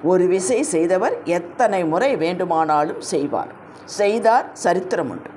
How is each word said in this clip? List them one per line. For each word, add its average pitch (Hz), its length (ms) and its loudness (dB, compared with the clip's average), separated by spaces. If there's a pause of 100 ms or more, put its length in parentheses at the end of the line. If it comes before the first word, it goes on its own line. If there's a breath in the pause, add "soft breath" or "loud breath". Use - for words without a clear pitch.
ஒரு 180 240 4
விசை 190 360 0
செய்தவர் 185 600 0
எத்தனை 180 600 0
முறை 214 300 2
வேண்டுமானாலும் 160 880 0
செய்வார். - 520 -4 (300 loud breath)
செய்தார், 220 720 2
சரித்திரம் 160 560 -2
உண்டு. - 280 -12